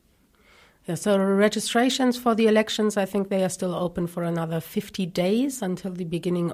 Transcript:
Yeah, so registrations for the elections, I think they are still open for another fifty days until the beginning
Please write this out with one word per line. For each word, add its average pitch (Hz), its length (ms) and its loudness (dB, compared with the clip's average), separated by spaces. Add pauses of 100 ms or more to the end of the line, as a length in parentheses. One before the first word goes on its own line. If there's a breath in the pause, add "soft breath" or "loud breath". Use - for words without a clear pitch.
(840 soft breath)
Yeah, 170 100 -4
so 196 220 2
registrations 214 1000 2
for 233 180 2
the 220 120 4
elections, 214 500 2
I 196 80 0
think 196 240 -4
they 190 120 0
are 185 80 2
still 180 240 -4
open 175 320 -4
for 175 180 -6
another 165 360 -2
fifty - 460 -6
days 214 560 0
until 185 300 -4
the 180 120 -8
beginning 170 500 -2